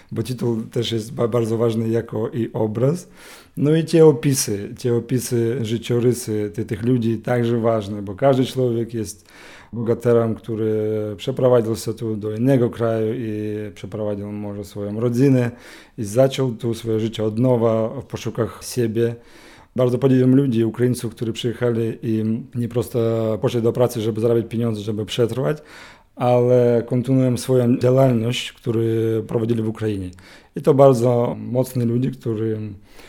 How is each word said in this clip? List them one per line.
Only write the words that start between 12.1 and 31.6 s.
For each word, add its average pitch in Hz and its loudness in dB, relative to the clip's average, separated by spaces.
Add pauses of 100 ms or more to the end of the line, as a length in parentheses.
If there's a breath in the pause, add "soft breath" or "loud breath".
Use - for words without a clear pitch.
do 107 -6
innego 123 4
kraju 113 -2
i 107 -6 (200)
przeprowadził 104 -6
może 104 -8
swoją 104 -8
rodzinę 123 2 (460 loud breath)
i 123 -8
zaczął 131 2
tu 113 -4
swoje 110 -2
życie 110 -2
od 110 -2
nowa 117 2
w - -18
poszukach 110 -6
siebie. 117 -2 (600 loud breath)
Bardzo 123 2
podziwiam 127 4
ludzi, 123 4
Ukraińców, 117 -2
którzy 113 -6
przyjechali 113 -2
i 110 0 (320)
nie 120 -2
prosto 120 -2 (420)
poszli 120 0
do 113 2
pracy, 120 0
żeby 107 -2
zarabiać 117 2
pieniądze, 113 -4
żeby 107 -6
przetrwać, 127 -2 (580 loud breath)
ale 123 4
kontynuują 127 2
swoją 127 2
działalność, 123 2
którą 113 -2 (480)
prowadzili 113 0
w 110 -2
Ukrainie. 107 -4 (460 loud breath)
I 156 -6
to 151 4
bardzo 123 4
mocni 120 -2